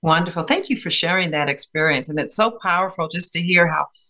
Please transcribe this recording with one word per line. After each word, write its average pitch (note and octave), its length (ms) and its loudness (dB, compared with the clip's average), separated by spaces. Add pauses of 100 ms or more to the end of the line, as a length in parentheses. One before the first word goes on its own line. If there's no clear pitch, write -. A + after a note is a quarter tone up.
Wonderful. E3+ 420 2
Thank F#4+ 260 -2
you C4 80 -2
for - 120 -8
sharing F3 420 0
that D3 180 0
experience. C#3+ 580 0
And D3+ 100 -4
it's - 200 -2
so A3+ 240 2
powerful F3+ 480 0
just F3 240 -2
to E3+ 80 -2
hear F3 260 4
how, D3+ 200 -2 (220)